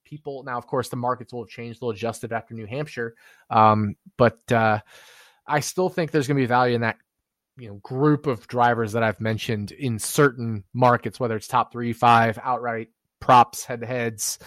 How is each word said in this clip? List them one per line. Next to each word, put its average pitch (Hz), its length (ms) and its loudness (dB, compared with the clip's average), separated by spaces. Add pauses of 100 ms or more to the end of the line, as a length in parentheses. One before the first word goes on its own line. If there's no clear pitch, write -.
people. 143 400 -14
Now, 127 140 -8
of 117 100 -10
course, 127 220 -2
the 135 80 -8
markets 123 340 -4
will 120 120 -10
have 98 60 -16
changed. 117 320 -14
They'll 123 100 -4
adjust 110 340 -6
it 113 80 -6
after 113 220 -8
New 110 100 -12
Hampshire. 120 500 -8 (340)
Um, 107 460 4 (220)
but, 120 340 2
uh, 110 280 2 (680)
I 147 160 -2
still - 260 -2
think 175 240 -4
there's 143 160 0
gonna 139 140 0
be 127 40 2
value 123 300 2
in 113 60 -2
that, 113 160 -2 (600)
you 120 120 -18
know, 101 60 -16
group 139 520 0
of 123 200 -6
drivers 120 460 0
that 113 100 0
I've 110 180 -2
mentioned 110 500 -4
in 120 260 -6
certain 117 760 0
markets, 120 480 2
whether 113 160 -2
it's - 100 -12
top 120 240 0
three, 120 220 -6
five, 117 500 4
outright, 117 460 -4 (300)
props, - 460 4
head-to-heads, 117 800 -6